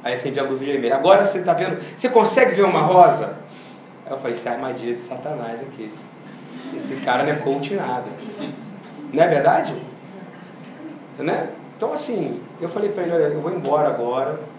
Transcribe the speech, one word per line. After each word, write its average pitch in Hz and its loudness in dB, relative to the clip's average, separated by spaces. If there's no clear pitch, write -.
Aí 123 -2
acendia 135 -2
a - 0
luz 131 -2
vermelha. 131 0
"Agora 170 8
você - 2
tá 175 4
vendo? 185 0
Você 247 0
consegue 220 6
ver 196 6
uma 170 4
rosa?" 170 6
Aí 120 -10
eu 135 -6
falei, 127 -4
"Isso - -6
é 123 -2
armadilha 120 -4
de 120 -6
Satanás 123 -8
aqui. 110 -12
Esse - -6
cara 127 2
não 151 2
é - 2
coach 139 -2
nada." 131 -2
Não 143 4
é - 6
verdade? 156 4
Né? 170 -2
Então, - -2
assim, 185 -4
eu 165 -4
falei 208 -2
pra 190 -2
ele, 170 -2
"Olha, 160 4
eu 147 0
vou 165 -4
embora 147 2
agora. 120 -2